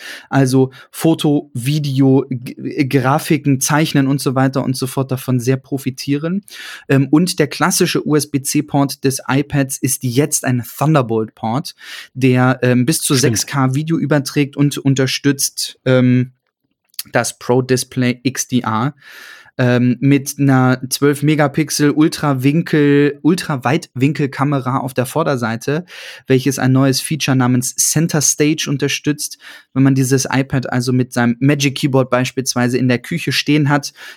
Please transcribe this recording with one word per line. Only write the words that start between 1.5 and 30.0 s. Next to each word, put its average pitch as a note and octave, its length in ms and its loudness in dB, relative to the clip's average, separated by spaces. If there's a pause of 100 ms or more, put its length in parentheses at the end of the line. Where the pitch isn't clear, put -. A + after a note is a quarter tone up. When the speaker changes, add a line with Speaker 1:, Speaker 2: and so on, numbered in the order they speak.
Speaker 1:
Video, C3+ 760 2
G-, B2 260 -10
äh, C3 300 -4
Grafiken, C3+ 760 0
Zeichnen D3+ 440 0
und C#3 140 0
so C3 160 -2
weiter C3+ 300 0
und C3 100 -2
so C3 100 -6
fort C3+ 260 -4
davon B2+ 280 -2
sehr B2+ 160 0
profitieren. C#3+ 880 -4 (460)
Ähm, C#3 200 4
und D#3+ 300 2
der D3 80 2
klassische D#3+ 580 -2
U-S-B-C-Port C#3+ 1000 -2
des C3 220 -2
iPads C#3 500 -2
ist - 260 -4
jetzt C3+ 400 0
ein B2+ 180 0 (160)
Thunderbolt-Port, A#2 1000 -2 (380)
der, B2+ 480 2
ähm, B2 240 2
bis D#3+ 140 0
zu - 160 -2
Speaker 2:
Stimmt. B2 220 2
Speaker 1:
sechs - 80 -2
K C3 300 0
Video D#3 220 -2
überträgt C#3+ 600 -2
und C#3+ 200 2
unterstützt, - 1080 -2
ähm, B2+ 480 4 (800)
das - 260 -2
Pro B2+ 220 0
Display B2+ 600 -2
X - 260 -4
D B2 100 0
R, A2 340 -2 (640)
ähm, B2 420 2
mit C#3 400 2
einer B2+ 500 2
zwölf C#3 320 0
Megapixel D3 680 2
Ultrawinkel, D3 1300 2
Ultraweitwinkelkamera C#3 1600 -2
auf C3 160 -8
der B2 120 0
Vorderseite, C#3 800 -4 (420)
welches C3 320 2
ein B2+ 120 2
neues C3 300 2
Feature C#3 340 -2
namens B2 400 0
Center D#3+ 460 0
Stage D#3 480 0
unterstützt. C#3+ 680 -4 (360)
Wenn C3 100 2
man C3+ 120 4
dieses C3+ 360 2